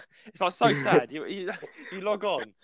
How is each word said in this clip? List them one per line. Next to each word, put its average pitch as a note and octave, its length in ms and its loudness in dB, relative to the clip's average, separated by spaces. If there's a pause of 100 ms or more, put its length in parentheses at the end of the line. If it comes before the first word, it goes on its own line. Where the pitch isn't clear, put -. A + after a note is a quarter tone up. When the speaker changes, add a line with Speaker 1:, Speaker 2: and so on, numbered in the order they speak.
(100)
Speaker 1:
<laughs> - 160 -20
it's, - 160 -6
like, F3+ 100 2
so A#3 200 6
Speaker 2:
<laughs> C#3+ 100 0
Speaker 1:
sad. D3 280 4
You, D3 140 -8
you, F#3 260 -6 (220)
<laughs> - 200 -16
you F#3 100 -10
log G#3 220 -2
on. C3 280 -2 (120)